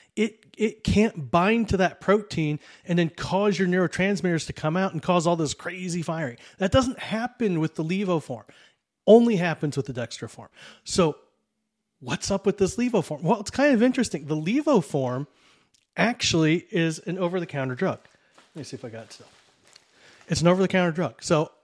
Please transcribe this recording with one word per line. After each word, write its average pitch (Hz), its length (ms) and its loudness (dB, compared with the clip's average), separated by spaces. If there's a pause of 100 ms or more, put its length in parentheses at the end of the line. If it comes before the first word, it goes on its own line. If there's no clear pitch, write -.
(140)
It, - 320 -4 (100)
it 214 280 -2
can't 190 480 2
bind 208 380 2
to 196 80 0
that 175 220 0
protein 165 600 0 (240)
and 175 120 0
then 170 120 2
cause 196 500 -2
your 190 80 2
neurotransmitters 180 800 0
to 127 60 -12
come 156 240 -4
out 190 160 -2
and 160 100 -6
cause 175 240 2
all 175 80 2
this 156 180 -2
crazy 175 500 -8
firing. 160 340 -6 (220)
That 190 120 0
doesn't 262 300 2
happen 220 580 -4
with 156 160 -2
the 165 80 -6
levo 180 400 -2
form. 110 220 -12 (600)
Only 233 300 8
happens 165 420 -2
with 135 100 -4
the 135 60 -10
dextro 117 380 -10
form. - 200 -20 (340)
So 160 320 2 (840)
what's 131 300 -6
up 196 140 -2
with 190 140 0
this 185 180 0
levo 226 260 0
form? - 200 -8
Well, 196 180 0
it's - 100 -10
kind 285 220 2
of 220 100 4
interesting. 226 440 0
The 156 100 -2
levo 220 480 2
form 131 420 -4 (680)
actually 170 760 0
is 165 280 -2
an 180 180 -8
over-the-counter 170 580 -4
drug. 160 260 -4 (540)
Let 160 60 -14
me 127 40 -12
see 131 120 -14
if - 80 -16
I 113 60 -14
got 110 140 -16
it - 100 -20
still. - 120 -20 (1000)
It's 156 140 -2
an 165 60 4
over-the-counter 185 440 2
drug. 151 300 -6
So 160 280 0 (140)